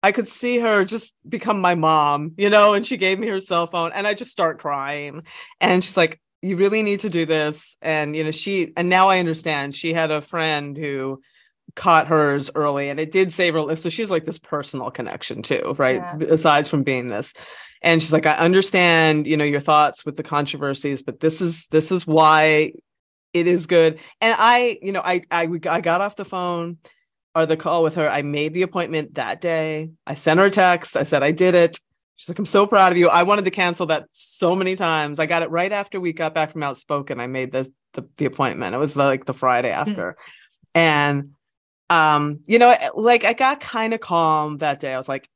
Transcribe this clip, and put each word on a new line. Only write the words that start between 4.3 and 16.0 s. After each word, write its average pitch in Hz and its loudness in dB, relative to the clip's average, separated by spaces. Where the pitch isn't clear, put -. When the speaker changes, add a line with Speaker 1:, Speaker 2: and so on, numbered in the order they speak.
Speaker 1:
start 165 -2
crying. 143 -8
And 180 2
she's - -6
like, 165 2
"You 185 -4
really 202 2
need 202 -2
to 208 -6
do 165 -2
this." 156 -4
And, 151 -2
you 156 -4
know, 156 -4
she, 185 -4
and 175 -2
now 185 4
I 190 2
understand 156 -4
she 160 -6
had 160 0
a 151 -2
friend 147 -4
who 135 -8
caught 165 4
hers 147 0
early, 143 -2
and 139 -8
it 160 -6
did 185 2
save 175 0
her 160 0
life. 156 -4
So 175 -6
she's, 202 -6
like, 160 -2
this 156 -10
personal 139 -8
connection - -10
too, - -4
right? 131 2
Speaker 2:
Yeah. - -8